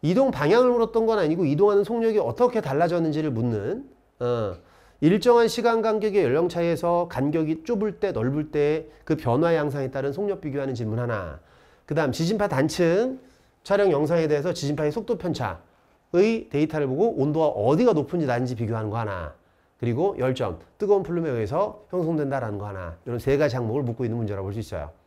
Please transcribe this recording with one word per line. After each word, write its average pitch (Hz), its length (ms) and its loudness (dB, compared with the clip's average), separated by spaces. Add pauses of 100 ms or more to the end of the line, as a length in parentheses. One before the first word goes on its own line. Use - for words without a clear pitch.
이동 233 300 2
방향을 233 400 4
물었던 226 340 2
건 220 140 2
아니고 170 260 0
이동하는 202 380 4
속력이 226 360 0
어떻게 226 420 0
달라졌는지를 160 720 0
묻는, 120 580 -2 (300)
어, 117 360 -2 (460)
일정한 233 460 6
시간 226 340 0
간격의 208 420 2
연령 151 260 2
차이에서 170 600 0
간격이 156 560 -2
좁을 214 340 -2
때, 196 140 -2
넓을 135 380 -2
때 151 380 0 (180)
그 160 80 2
변화 156 400 2
양상에 143 340 -2
따른 139 220 -4
속력 190 300 -4
비교하는 135 340 -4
질문 113 240 -4
하나. 101 400 -6 (460)
그 147 100 -4
다음 147 160 2
지진파 202 380 0
단층 170 720 2 (440)
촬영 202 260 4
영상에 160 380 2
대해서 151 260 0
지진파의 151 380 -2
속도 214 260 -4
편차의 170 1300 -2
데이터를 151 380 0
보고 165 300 0
온도가 151 300 2
어디가 151 460 4
높은지 156 320 0
낮은지 123 300 -2
비교하는 110 340 -4
거 107 80 -4
하나. 92 360 -6 (460)
그리고 123 400 0
열점, 120 400 -2 (180)
뜨거운 196 260 2
플룸에 170 260 -4
의해서 131 600 -4
형성된다라는 139 680 -2
거 101 100 -8
하나. 90 380 -12
이런 120 140 -6
세 139 180 2
가지 143 180 0
항목을 123 280 -2
묻고 120 200 -4
있는 117 140 -2
문제라고 101 280 -4
볼 98 80 -6
수 113 60 -6
있어요. 78 300 -8 (180)